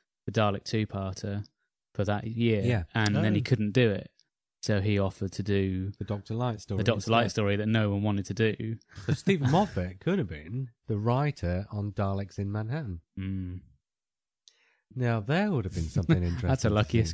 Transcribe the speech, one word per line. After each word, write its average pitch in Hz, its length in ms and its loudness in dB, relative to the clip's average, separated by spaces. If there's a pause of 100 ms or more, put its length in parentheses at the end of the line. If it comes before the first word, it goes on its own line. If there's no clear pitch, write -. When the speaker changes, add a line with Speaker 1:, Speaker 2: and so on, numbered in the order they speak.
(260)
Speaker 1:
the 101 60 -6
Dalek 104 320 0
two-parter 101 800 -4 (480)
for 104 120 -2
that 104 220 0
year, 113 360 2
Speaker 2:
Yeah. 117 200 2 (100)
Speaker 1:
and 104 220 4
then 107 200 4
he 104 60 2
Speaker 3:
Oh. - 20 0
Speaker 1:
couldn't 107 280 0
do 120 180 6
it, 95 200 -4 (520)
so 104 180 0
he 101 180 2
offered 98 360 -2
to 104 100 -4
do 98 540 0
Speaker 2:
The 101 80 -10
Doctor 104 300 -6
Light 117 260 -4
story 98 160 -6
Speaker 1:
the 107 80 2
Doctor 110 260 0
Light 117 120 6
Speaker 2:
instead. - 180 -4
Speaker 1:
story 101 160 2
that 104 100 0
no 110 220 2
one 101 140 0
wanted 101 240 0
to 101 60 -4
do. 110 440 -2 (300)
Speaker 2:
So 151 60 2
Stephen 147 380 2
Speaker 1:
<laughs> - 0 -
Speaker 2:
Moffat 95 480 0
could 190 200 0
have 95 100 -2
been 90 400 -8 (180)
the 107 100 -2
writer 110 720 0
on 104 220 -6
Daleks 98 480 -4
in 101 120 -2
Manhattan. 110 500 -6 (180)
Speaker 1:
Mm. 95 400 -6 (1400)
Speaker 2:
Now, 120 240 0
there 170 320 0
would 120 140 0
have 90 100 -6
been 80 140 -2
something 87 260 2
Speaker 1:
<laughs> 87 80 2
Speaker 2:
interesting 87 240 0
Speaker 1:
That's - 180 2
a 110 40 4
Speaker 2:
to 104 40 2
Speaker 1:
lucky 107 300 4
Speaker 2:
see. 85 100 -4